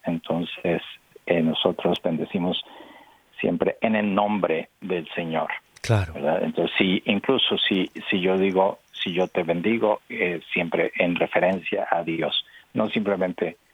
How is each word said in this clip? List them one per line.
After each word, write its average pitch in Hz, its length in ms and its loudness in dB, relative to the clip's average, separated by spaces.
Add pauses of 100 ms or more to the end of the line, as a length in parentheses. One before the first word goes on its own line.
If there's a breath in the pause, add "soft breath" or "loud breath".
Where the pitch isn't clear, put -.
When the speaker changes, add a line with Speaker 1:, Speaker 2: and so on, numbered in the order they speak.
Speaker 1:
Entonces, 82 760 -2 (440)
eh, 85 160 2
nosotros 85 640 2
bendecimos 85 580 -2 (760 loud breath)
siempre 92 420 0
en 113 140 2
el 104 180 0
nombre 98 560 0 (120)
del 90 340 -4
Señor. 80 320 -4 (340)
Speaker 2:
Claro. 95 320 0
Speaker 1:
¿Verdad? 76 300 0
Entonces, - 340 -2
sí, 95 280 2
incluso 104 520 2
si, 92 320 0 (220)
si 95 100 0
yo 92 160 2
digo, 95 400 2 (140)
"Si - 220 -6
yo 90 140 2
te - 140 -2
bendigo", 104 680 0
eh, 87 300 -2 (140)
siempre 85 460 0
en 87 160 2
referencia 90 720 0
a 85 140 0
Dios, - 420 -2 (300 loud breath)
no 107 160 2
simplemente, 92 640 0 (160)